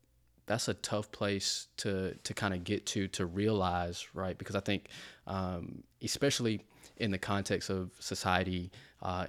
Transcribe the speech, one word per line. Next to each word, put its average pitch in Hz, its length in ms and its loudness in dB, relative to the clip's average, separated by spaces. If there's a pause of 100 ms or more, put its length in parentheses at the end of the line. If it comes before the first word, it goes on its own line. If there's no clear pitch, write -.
(460)
that's 113 220 2
a 101 60 2
tough - 360 -2
place - 560 0 (120)
to, 95 360 0
to - 200 -8
kinda 95 240 2
get 95 280 -2
to, 98 220 0
to 95 180 0
realize, 90 880 2
right? 92 240 -2
Because - 160 -4
I 98 60 0
think, 98 300 -2 (360)
um, 92 560 -2 (200)
especially 113 600 2 (360)
in 107 120 2
the 95 80 2
context 98 520 0
of 92 280 0
society, 90 720 2 (320)
uh, 90 260 0